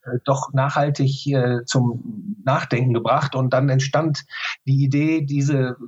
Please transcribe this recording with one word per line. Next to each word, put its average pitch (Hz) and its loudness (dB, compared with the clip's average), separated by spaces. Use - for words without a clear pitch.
äh, 123 -4
doch 139 -2
nachhaltig, 139 0
äh, 123 2
zum 120 -2
Nachdenken 131 0
gebracht. 123 0
Und 131 0
dann 131 2
entstand 139 0
die 135 2
Idee, 151 2
diese 139 0